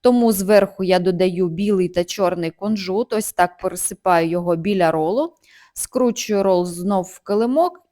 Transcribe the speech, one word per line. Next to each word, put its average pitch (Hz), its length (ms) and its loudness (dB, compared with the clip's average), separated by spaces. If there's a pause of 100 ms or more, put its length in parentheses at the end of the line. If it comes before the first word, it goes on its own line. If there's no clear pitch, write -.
тому 240 300 4
зверху 196 520 2
я 180 160 2
додаю 180 480 0
білий 185 420 0
та 175 140 -2
чорний 175 480 -2
кунжут, 202 600 -4
ось 214 200 -4
так 180 240 0
пересипаю 180 720 -2
його 175 260 -2
біля 170 360 0
ролу, 196 420 -2 (400)
скручую 226 680 -2
рол 185 220 2
знов 180 380 -4
в - 160 -16
килимок 262 640 -2 (100)